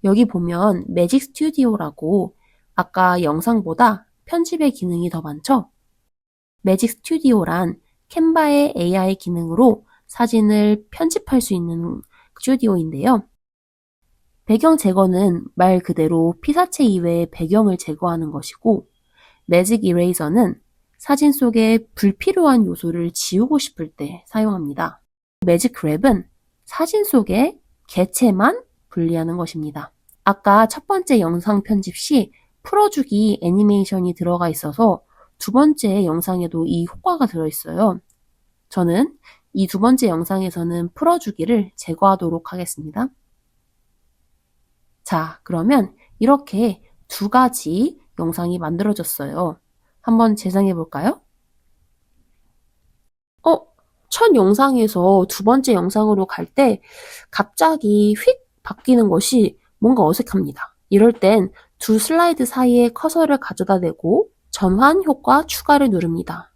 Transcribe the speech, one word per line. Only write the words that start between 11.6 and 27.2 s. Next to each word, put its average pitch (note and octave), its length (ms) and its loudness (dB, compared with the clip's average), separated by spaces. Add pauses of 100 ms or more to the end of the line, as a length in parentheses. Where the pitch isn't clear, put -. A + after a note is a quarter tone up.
스튜디오인데요. G3+ 880 0 (1200)
배경 D4+ 320 4
제거는 F#3 680 2 (100)
말 F#3 240 4
그대로 E3+ 640 0
피사체 E4 420 -2
이외의 E3+ 480 0
배경을 F#3 460 0
제거하는 E3 540 -6
것이고, - 560 -4 (580)
매직 F#3+ 400 2
이레이저는 F3 760 0 (380)
사진 C#4+ 340 0
속의 A3+ 640 0
불필요한 B3+ 680 2
요소를 E3+ 460 -6
지우고 B3 480 -2
싶을 D#3+ 320 -10
때 D3+ 360 -14
사용합니다. E3+ 720 -4 (440)
매직 F3 280 2
그랩은 E3+ 520 0 (400)
사진 - 380 -4
속의 A#3+ 560 0 (280)